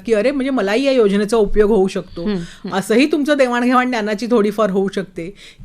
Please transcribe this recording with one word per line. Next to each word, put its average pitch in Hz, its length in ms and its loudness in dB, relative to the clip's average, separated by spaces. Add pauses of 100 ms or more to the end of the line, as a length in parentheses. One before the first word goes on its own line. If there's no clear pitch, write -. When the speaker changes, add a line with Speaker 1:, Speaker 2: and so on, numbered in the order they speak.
Speaker 1:
की 233 60 -2
अरे 208 180 2
म्हणजे 269 200 -2
मलाही 233 340 0
या 269 80 2
योजनेचा 208 440 2
उपयोग 202 340 2
होऊ 196 180 2
शकतो. 175 340 -10
Speaker 2:
हम्म, 208 140 -4
हम्म. 170 380 -10
Speaker 1:
असंही 226 380 2
तुमचं 294 240 0
देवाणघेवाण 247 500 2
ज्ञानाची 214 400 -4
थोडीफार 214 440 2
होऊ 196 180 0
शकते 170 460 -10 (300)